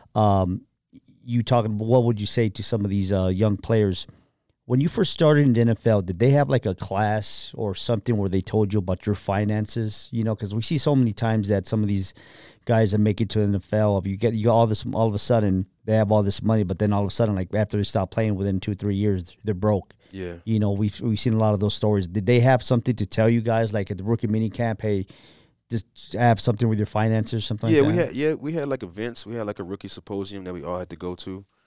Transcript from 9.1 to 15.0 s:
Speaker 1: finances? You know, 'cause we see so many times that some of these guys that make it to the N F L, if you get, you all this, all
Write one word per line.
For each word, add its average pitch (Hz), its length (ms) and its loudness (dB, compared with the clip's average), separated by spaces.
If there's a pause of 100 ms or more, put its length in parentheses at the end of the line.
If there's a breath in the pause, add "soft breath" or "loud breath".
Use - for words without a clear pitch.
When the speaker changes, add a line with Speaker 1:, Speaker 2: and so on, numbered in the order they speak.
Speaker 1:
finances? 107 960 -4
You 113 120 -2
know, 110 120 -2
'cause 101 180 -8
we 113 80 -2
see 160 160 -2
so 147 180 0
many 117 180 2
times 110 340 0
that 98 180 0
some 110 160 -2
of 107 60 0
these 98 260 -2 (520 loud breath)
guys 113 260 2
that 107 80 2
make 107 220 2
it 107 80 0
to 110 100 -2
the 104 60 2
N 101 100 2
F - 180 -6
L, 107 240 2
if 92 80 -2
you 98 120 -4
get, 113 180 0
you 110 160 2
all 113 160 4
this, 107 260 -4
all 113 140 2